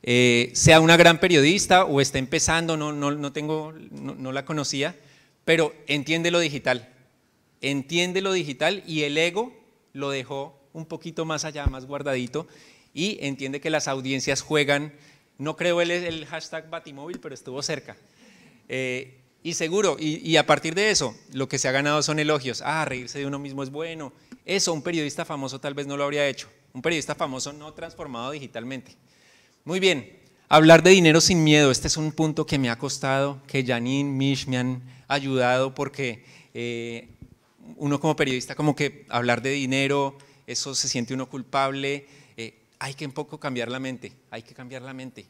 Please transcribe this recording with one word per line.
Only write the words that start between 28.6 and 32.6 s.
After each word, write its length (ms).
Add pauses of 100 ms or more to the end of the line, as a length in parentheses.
Muy 140
bien, 400 (280)
hablar 360
de 80
dinero 280
sin 240
miedo. 280
Este 160
es 100
un 140
punto 340
que 140
me 100